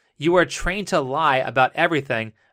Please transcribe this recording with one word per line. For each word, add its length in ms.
you 160
are 100
trained 440
to 100
lie 380
about 360
everything 600